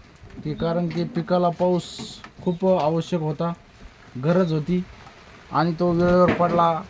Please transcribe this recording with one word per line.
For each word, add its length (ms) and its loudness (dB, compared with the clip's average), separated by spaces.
की, 100 -6
कारण 340 -2
की 160 -4
पिकाला 440 0
पाऊस 340 0
खूप 240 -2
आवश्यक 540 0
होता, 320 -4
गरज 280 2
होती 320 -2
आणि 280 2
तो 100 2
वेळेवर 420 4
पडला. 580 2